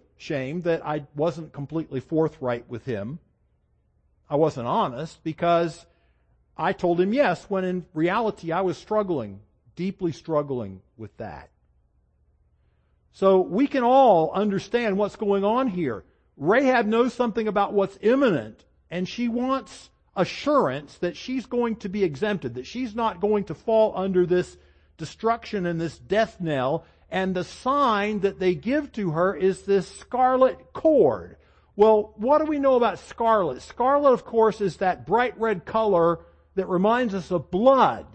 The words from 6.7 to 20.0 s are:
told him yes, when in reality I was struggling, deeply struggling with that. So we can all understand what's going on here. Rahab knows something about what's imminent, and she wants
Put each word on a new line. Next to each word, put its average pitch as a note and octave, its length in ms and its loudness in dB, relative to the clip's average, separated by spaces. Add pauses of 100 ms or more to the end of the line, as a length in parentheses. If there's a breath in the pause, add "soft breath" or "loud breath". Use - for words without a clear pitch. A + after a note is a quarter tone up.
told F3 260 0
him F#3+ 140 0
yes, A#3 360 0
when F#3+ 140 -4
in F3+ 300 -6
reality E3+ 580 -2
I F3 100 -2
was F3+ 160 -2
struggling, D3+ 600 -4 (380)
deeply F#3 340 -4
struggling C3+ 720 -6 (160)
with A2 200 -16
that. D2+ 320 -14 (1600)
So F#3+ 260 4
we F#3 260 0
can C4+ 180 -2
all A#3 500 6
understand G3+ 640 -2
what's G3+ 180 -2
going G3+ 300 0
on B3 240 0
here. D3+ 340 -4 (320)
Rahab A#3+ 500 2
knows A3+ 280 2
something A3+ 340 -2
about G3+ 240 0
what's G3 300 0
imminent, G3+ 640 0 (280)
and F3 160 -4
she A#3+ 220 -4
wants B3 600 -6 (280)